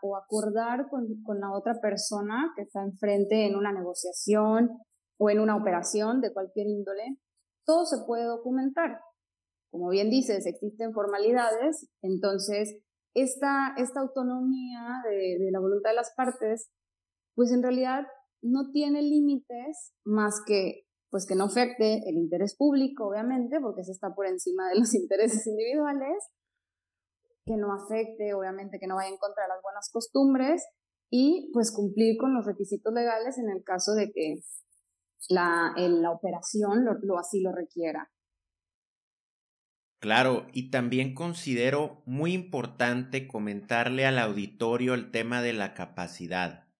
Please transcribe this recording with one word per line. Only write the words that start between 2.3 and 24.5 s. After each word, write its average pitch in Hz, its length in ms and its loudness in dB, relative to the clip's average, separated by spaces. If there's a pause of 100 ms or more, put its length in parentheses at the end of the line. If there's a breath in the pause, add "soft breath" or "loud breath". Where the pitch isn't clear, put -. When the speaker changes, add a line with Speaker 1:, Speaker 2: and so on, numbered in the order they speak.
Speaker 1:
que 202 80 -8
está 196 200 -8
enfrente 202 640 2
en 196 80 0
una 202 160 0
negociación 208 960 2 (480)
o 208 120 4
en 214 100 4
una 214 160 4
operación 208 680 0
de 220 120 -2
cualquier 196 340 -4
índole, 208 500 -4 (480)
todo 330 200 4
se 294 200 0
puede 233 200 -2
documentar. 262 760 -2 (720)
Como 175 180 -4
bien 202 200 4
dices, 226 360 2
existen 214 480 -6
formalidades, 226 960 2 (120)
entonces 202 760 -2 (340)
esta, 269 640 2
esta 254 240 -2
autonomía 254 1080 -2
de, 190 340 0
de 190 80 0
la 190 80 0
voluntad 202 320 2
de 226 40 2
las 240 200 -2
partes, 233 560 -2 (640)
pues 233 160 4
en 247 100 4
realidad 254 440 0 (360)
no 269 300 0
tiene 294 300 2
límites 285 920 0 (120)
más 208 400 2
que, 196 400 0 (240)
pues, 190 160 -4
que 190 100 -2
no 190 100 4
afecte 220 640 2
el 160 60 -2
interés 175 400 0
público, 269 520 2
obviamente, 240 520 -2
porque 202 220 -4
eso 180 100 -10
está 185 220 -8
por 196 140 -2
encima 185 420 -2